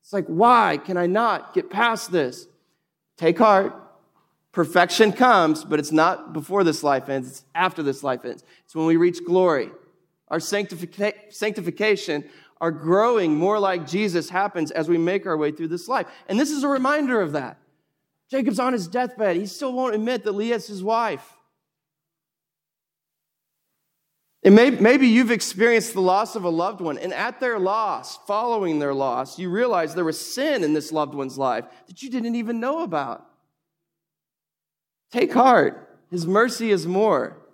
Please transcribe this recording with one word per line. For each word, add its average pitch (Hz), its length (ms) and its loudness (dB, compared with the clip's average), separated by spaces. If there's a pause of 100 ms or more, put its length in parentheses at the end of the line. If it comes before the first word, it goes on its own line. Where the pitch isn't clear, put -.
It's - 100 -18
like, 196 140 -2
"Why 196 580 4
can 185 140 -4
I 175 80 0
not 202 480 0
get 185 160 -2
past 220 420 -2
this?" 139 360 -2 (680)
Take 170 220 2
heart. 202 380 4 (760)
Perfection 180 580 4
comes, 180 520 4
but 151 160 -2
it's 147 120 -6
not 165 420 0
before 180 300 -2
this 160 180 0
life 139 280 0
ends. 131 200 -6
It's - 240 -20
after 165 300 -2
this 139 200 -4
life 127 220 -4
ends. - 180 -12 (220)
It's - 100 -20
when 160 120 0
we 165 80 4
reach 175 280 2
glory. 175 460 2 (600)
Our 165 100 -4
sanctifica-, 196 920 -6
sanctification, 190 960 -4 (320)
our 165 120 -2
growing 175 640 2
more 196 240 2
like 180 280 -2
Jesus 175 420 -2
happens 180 420 -4
as 156 180 -4
we 170 80 4
make 185 280 -2
our 165 120 -2
way 147 140 0
through 160 160 -8
this 175 200 -8
life. 233 200 -2 (200)
And 202 120 0
this 285 120 0
is 277 120 -4
a 285 40 0
reminder 269 540 0
of 151 120 -2
that. 131 240 -6 (720)
Jacob's 254 300 -2
on 254 140 0
his 185 140 -4
deathbed. 220 480 -2
He 196 100 -4
still 254 280 -8
won't 247 220 -2
admit 226 280 -4
that 208 100 -4
Leah's 226 340 -4
his 196 160 -12
wife. 220 500 -4 (3000)
And 196 120 10
may-, 240 160 10
maybe 247 360 4
you've 233 240 4
experienced 226 640 0
the 196 80 -2
loss 196 340 0
of 202 80 -6
a 180 60 -2
loved 180 300 -4
one, 156 180 -6
and 180 160 -8
at 214 260 -6
their 240 200 -2
loss, 190 680 -4
following 208 540 -2
their 143 140 -2
loss, 131 440 -4
you 180 120 -8
realize 185 440 0
there 175 120 -2
was 160 140 -4
sin 269 440 -4
in 151 100 0
this 151 180 -4
loved 147 220 -4
one's 135 240 -8
life 127 280 -2 (220)
that - 140 -20
you 262 80 -14
didn't 233 260 -4
even 233 240 -6
know 294 240 -4
about. 143 420 -6 (1900)
Take - 220 -2
heart. 240 640 2 (120)
His 170 140 -6
mercy 220 460 0
is 170 160 0
more. 185 500 0 (160)